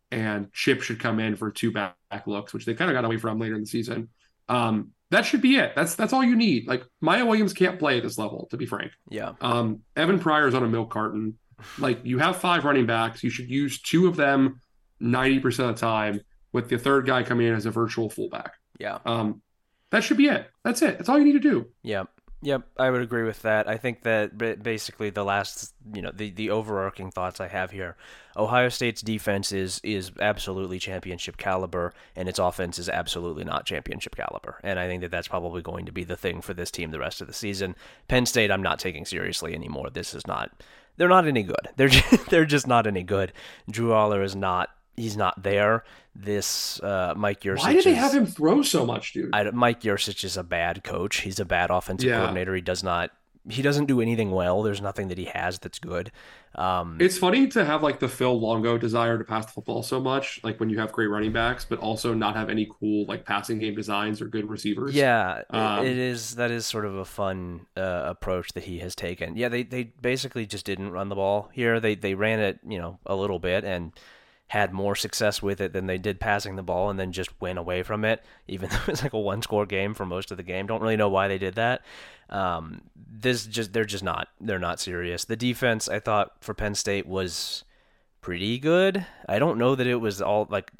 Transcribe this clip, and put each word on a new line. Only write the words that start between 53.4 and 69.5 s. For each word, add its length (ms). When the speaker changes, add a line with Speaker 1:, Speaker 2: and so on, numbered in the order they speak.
Speaker 2:
he 140
doesn't 240
do 140
anything 320
well. 320
There's 180
nothing 240
that 120
he 80
has 340
that's 180
good. 320
Um, 440
Speaker 1:
It's 160
funny 320
to 160
have, 200
like, 160
the 80
Phil 320
Longo 360
desire 420
to 60
pass 220
the 60
football 320
so 160
much, 420
like, 160
when 100
you 120
have 100
great 160
running 260
backs, 320
but 140
also 340
not 220
have 160
any 180
cool, 260
like, 180
passing 360
game 160
designs 440
or 60
good 240
receivers. 460
Speaker 2:
Yeah, 420
it, 160
Speaker 1:
Um, 320
Speaker 2:
it 100
is. 380
That 160
is 160
sort 200
of 100
a 80
fun, 640
uh, 300
approach 480
that 100
he 160
has 160
taken. 400
Yeah, 120
they, 140